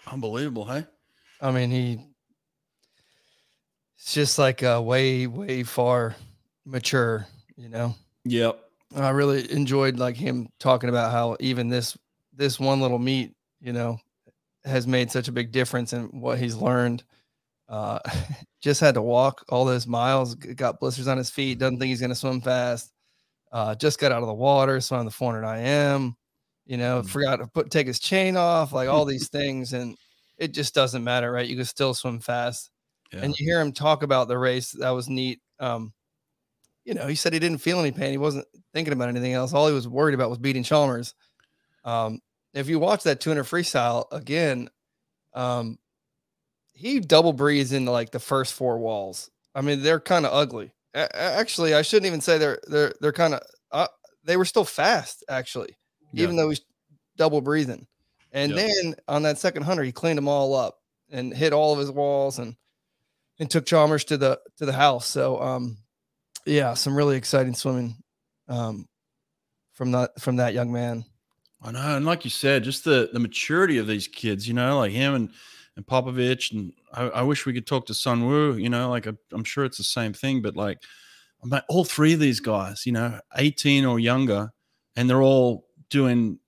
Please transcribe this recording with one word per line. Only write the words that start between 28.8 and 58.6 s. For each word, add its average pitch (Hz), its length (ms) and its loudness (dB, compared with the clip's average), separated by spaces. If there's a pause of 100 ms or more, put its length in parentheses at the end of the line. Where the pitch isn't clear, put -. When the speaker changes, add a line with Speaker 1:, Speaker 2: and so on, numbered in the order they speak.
Speaker 2:
all 147 160 4
these 135 220 -4
Speaker 1:
<laughs> - 20 -14
Speaker 2:
things, 135 440 -4
and 123 240 -8 (400)
it 165 160 -6
just 143 220 -4
doesn't 131 280 2
matter, 120 280 0
right? 123 160 -2
You - 80 -8
can 127 100 -4
still 131 280 -2
swim 120 260 -6
fast. 120 500 -6 (440)
Speaker 1:
Yeah. 90 100 -10
Speaker 2:
And 139 160 -4
you 147 60 -4
hear 165 160 2
him 147 100 0
talk 147 320 2
about 131 240 2
the 123 100 -2
race. 127 360 0
That 127 160 -2
was 127 180 -4
neat. 127 320 -4 (220)
Um, 117 320 -6 (880)
you 233 100 -8
know, - 140 -6
he 151 80 -4
said 165 180 -2
he 160 60 0
didn't 165 200 0
feel 180 200 0
any 147 120 0
pain. 139 200 -4
He 139 60 -4
wasn't 139 280 -2 (280)
thinking 156 200 -4
about 123 160 -2
anything 123 240 -2
else. 127 200 -2
All 151 140 6
he 151 60 4
was 123 140 -2
worried 139 260 2
about 127 160 0
was 120 100 -6
beating 131 240 -2
Chalmers. 131 520 0 (720)
Um, 113 340 -2 (340)
if 139 160 -4
you 160 100 2
watch 196 240 2
that 147 180 2
two 160 80 -2
hundred 147 160 0
freestyle 120 640 0
again, 135 580 -2 (640)
um, 120 460 -4 (920)
he 247 260 -4
double 160 340 6
breathes 139 380 0
into, 127 200 -2
like, 120 200 -2
the 120 80 -6
first 135 340 -2
four 123 240 -2
walls. 104 540 -6 (240)
I 135 60 -6
mean, 143 200 -2
they're 156 200 2
kinda 165 300 2
ugly. 127 400 -2 (220)
A-, 147 200 -2
a-, 170 260 -2
actually, 170 340 0
I 151 80 6
shouldn't 196 260 4
even 160 140 -2
say 165 160 4
they're, 147 300 2
they're, 147 340 2
they're 147 120 2
kinda, 156 280 2 (300)
uh, 165 160 0 (380)
they 170 120 2
were 185 80 4
still 196 200 2
fast, 170 640 -2
actually, 127 480 -8 (360)
Speaker 1:
Yeah. 165 100 0
Speaker 2:
even 175 120 0
though 156 140 4
he's 147 120 -2 (540)
double 156 260 4
breathing. 139 460 -2 (460)
And 143 180 0
Speaker 1:
Yep. 170 80 -2
Speaker 2:
then 196 360 -2 (120)